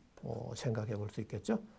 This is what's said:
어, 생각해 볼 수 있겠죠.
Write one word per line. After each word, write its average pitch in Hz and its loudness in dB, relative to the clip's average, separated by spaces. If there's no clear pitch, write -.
어, 117 -4
생각해 107 2
볼 104 0
수 - -4
있겠죠. 113 2